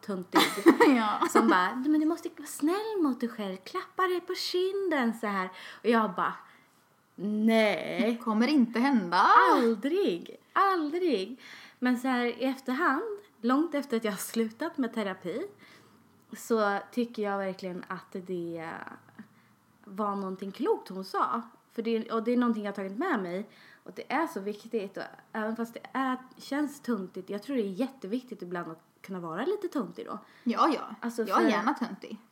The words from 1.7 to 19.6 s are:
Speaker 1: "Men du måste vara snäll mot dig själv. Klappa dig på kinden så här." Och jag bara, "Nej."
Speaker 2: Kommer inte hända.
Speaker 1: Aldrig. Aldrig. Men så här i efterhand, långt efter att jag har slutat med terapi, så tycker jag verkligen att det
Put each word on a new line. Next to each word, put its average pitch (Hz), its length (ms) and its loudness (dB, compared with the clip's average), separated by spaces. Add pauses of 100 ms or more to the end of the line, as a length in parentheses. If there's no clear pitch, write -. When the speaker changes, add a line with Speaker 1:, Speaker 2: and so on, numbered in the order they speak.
Speaker 1:
"Men 302 140 4
du 311 60 2
måste 330 300 -2
vara 294 100 -14
snäll 415 560 -2
mot 262 180 0
dig 233 80 -2
själv. 202 280 -6
Klappa - 460 -6
dig 359 180 2
på 349 140 -8
kinden 359 840 0
så - 80 -6
här." 190 240 -2 (320)
Och - 60 -2
jag 220 260 4
bara, 160 200 -2 (800)
"Nej." 214 1080 2
Speaker 2:
Kommer 226 240 2
inte 247 320 4
hända. 226 460 4 (260)
Speaker 1:
Aldrig. 240 840 0 (160)
Aldrig. 311 880 0 (380)
Men 247 200 2
så 247 100 -4
här 247 160 0
i 240 200 -4
efterhand, 269 580 0 (380)
långt 269 340 2
efter 277 220 -2
att 226 80 -2
jag 208 80 0
har 190 60 -6
slutat 226 600 -4
med 233 160 -2
terapi, 196 520 -4 (920)
så 208 420 2 (140)
tycker 233 300 -4
jag 202 160 -2
verkligen 185 500 -6
att 180 240 -12 (140)
det 170 420 -6 (1160)